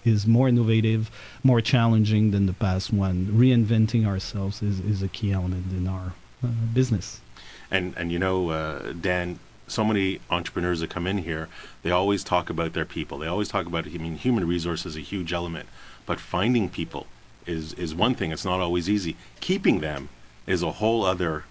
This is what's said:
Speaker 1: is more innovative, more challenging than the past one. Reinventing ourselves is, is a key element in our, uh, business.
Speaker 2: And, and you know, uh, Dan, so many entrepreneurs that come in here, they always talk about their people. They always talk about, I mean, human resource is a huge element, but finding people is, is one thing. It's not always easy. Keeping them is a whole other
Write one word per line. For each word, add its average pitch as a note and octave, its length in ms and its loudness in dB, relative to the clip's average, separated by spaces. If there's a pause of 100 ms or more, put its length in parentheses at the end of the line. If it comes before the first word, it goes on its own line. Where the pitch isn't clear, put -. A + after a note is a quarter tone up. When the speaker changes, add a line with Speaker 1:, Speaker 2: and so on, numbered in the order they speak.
Speaker 1:
is G#2+ 220 4
more A#2+ 200 6
innovative, A2 600 4 (320)
more B2 200 6
challenging A2 680 4
than G2 160 4
the F#2+ 80 2
past F#2 400 0
one. F#2+ 400 2
Reinventing A2+ 720 4
ourselves G2 560 -2
is, G2+ 200 0
is G2 200 0
a G2 60 0
key G2 240 -2
element F2+ 400 -2
in F#2 160 -2
our, F#2 260 -6 (300)
uh, B2 60 0 (220)
business. A#2+ 480 0 (500)
Speaker 2:
And, F2+ 280 0
and E2+ 160 -2
you F2 40 0
know, F#2 340 0
uh, D#2 420 -4
Dan, F2 460 -2 (280)
so - 160 -2
many G2 460 0
entrepreneurs F2 500 -2
that E2 100 -4
come F2 160 -4
in G2 120 0
here, D#2+ 320 -6 (340)
they E2+ 80 0
always F#2+ 320 2
talk F2 260 0
about E2 220 -2
their E2 140 -4
people. C#2+ 320 -8
They D#2 100 -6
always G2 220 -2
talk F#2 160 -2
about, E2+ 200 -4
I D#2+ 120 -12
mean, E2 180 -6
human G#2+ 320 0
resource E2+ 380 -2
is D#2+ 100 -10
a D#2 60 -8
huge F2 320 -6
element, E2+ 340 -6 (380)
but E2+ 120 -2
finding G2+ 520 0
people - 380 -8 (380)
is, D#2+ 280 -6
is E2+ 200 -6
one F2 220 0
thing. E2+ 160 -2
It's D#2 140 -6
not F#2 160 0
always F2 280 0
easy. F#2 280 -2 (240)
Keeping F3+ 400 0
them D2 260 -6 (380)
is F2+ 180 0
a - 80 0
whole A2 320 2
other F2 480 0